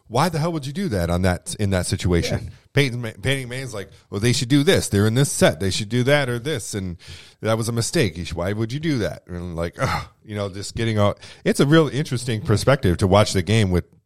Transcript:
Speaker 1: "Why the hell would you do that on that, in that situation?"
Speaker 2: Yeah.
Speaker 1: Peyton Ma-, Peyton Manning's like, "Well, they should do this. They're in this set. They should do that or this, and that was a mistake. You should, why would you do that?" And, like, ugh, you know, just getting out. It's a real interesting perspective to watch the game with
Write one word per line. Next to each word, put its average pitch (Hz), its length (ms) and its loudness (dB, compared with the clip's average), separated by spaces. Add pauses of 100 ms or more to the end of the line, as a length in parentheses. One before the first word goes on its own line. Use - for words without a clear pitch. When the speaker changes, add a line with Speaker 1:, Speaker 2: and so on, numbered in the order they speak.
Speaker 1:
"Why 135 200 0
the 156 100 -4
hell 165 140 -2
would 156 140 -6
you 147 80 -8
do 190 160 -4
that 87 200 0
on 87 120 0
that, 90 360 -2
in 101 120 0
that 90 160 0
situation?" 90 580 0
Speaker 2:
Yeah. - 60 -12 (220)
Speaker 1:
Peyton 127 280 0
Ma-, 110 200 -8
Peyton 131 280 -4
Manning's 123 260 -10
like, 98 160 -10 (200)
"Well, 101 100 -4
they 120 120 4
should 120 160 0
do 143 140 6
this. 151 280 4
They're 104 180 4
in 110 60 2
this 135 180 2
set. - 260 2
They 98 140 -2
should 104 160 -4
do 120 160 0
that 139 240 2
or 120 100 -4
this, 127 360 -6
and 92 240 -6 (420)
that 110 180 0
was 113 100 -2
a 120 40 -2
mistake. 113 440 0
You 87 100 -6
should, - 100 -8
why 87 160 -2
would 113 200 -4
you 139 60 -6
do 156 200 -2
that?" 90 280 -4
And, 87 300 -10
like, 85 240 -4
ugh, 85 260 -2 (180)
you 107 120 -10
know, 101 120 -4
just 98 280 -12
getting 113 220 0
out. 101 200 2 (260)
It's 220 140 2
a 160 80 4
real 156 220 6
interesting 120 540 -4
perspective 101 560 2
to 95 100 2
watch 101 240 4
the 95 100 2
game 98 300 2
with 87 140 2 (200)